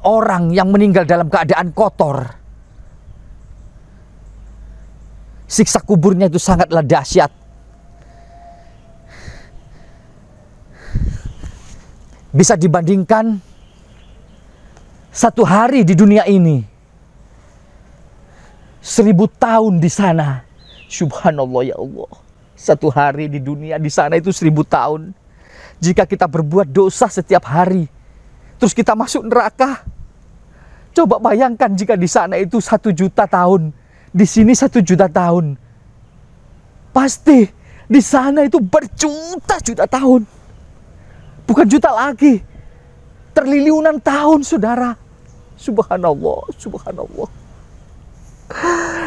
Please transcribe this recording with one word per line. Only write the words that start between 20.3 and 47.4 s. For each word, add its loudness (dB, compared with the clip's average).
Subhanallah, -4
ya -
Allah. -14
Satu -2
hari -2
di -8
dunia, -8
di -4
sana 0
itu -4
seribu 0
tahun. -4
Jika 0
kita -2
berbuat -2
dosa 0
setiap -2
hari, 0
terus 0
kita 2
masuk -4
neraka, -2
coba 2
bayangkan 0
jika 0
di 0
sana 0
itu -2
satu 0
juta 0
tahun, 2
di 4
sini 4
satu 2
juta 2
tahun. 0
Pasti 4
di 6
sana 2
itu 2
berjuta-juta -4
tahun. 2
Bukan 4
juta 2
lagi, 2
triliunan 2
tahun, 0
saudara. -4
Subhanallah, -4
subhanallah. -14